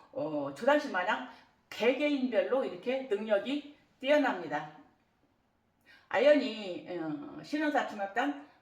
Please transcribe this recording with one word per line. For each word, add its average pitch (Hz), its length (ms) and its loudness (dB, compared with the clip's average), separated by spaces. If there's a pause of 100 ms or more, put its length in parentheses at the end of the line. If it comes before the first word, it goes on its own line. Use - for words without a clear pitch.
(140)
어, 147 420 -4
조상신 277 360 4
마냥 247 380 -2 (400)
개개인별로 254 960 2
이렇게 240 380 -4
능력이 220 720 0 (220)
뛰어납니다. 220 720 0 (1400)
아연이, 214 800 2
어, 156 540 -8
신원사 294 440 0
중학단 233 600 -4 (120)